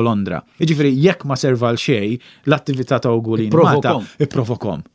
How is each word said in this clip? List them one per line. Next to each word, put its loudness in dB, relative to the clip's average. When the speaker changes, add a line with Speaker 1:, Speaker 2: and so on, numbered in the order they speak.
Speaker 1:
Londra. -2
Jiġifieri 2
jekk 2
ma -2
serva 0
l -
xejn -2
l-attività -2
ta' 2
Ugolini 0
Malta 4
Speaker 2:
Ipprovokom. -4
Speaker 1:
ipprovokom. -4